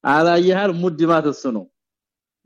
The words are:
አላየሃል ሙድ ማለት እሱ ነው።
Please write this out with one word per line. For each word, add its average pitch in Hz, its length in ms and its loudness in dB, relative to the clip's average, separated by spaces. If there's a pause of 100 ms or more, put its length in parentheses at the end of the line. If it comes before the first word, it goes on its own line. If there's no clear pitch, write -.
አላየሃል 175 680 2
ሙድ 170 300 -4
ማለት 160 260 2
እሱ 135 220 -8
ነው። 101 140 -8 (800)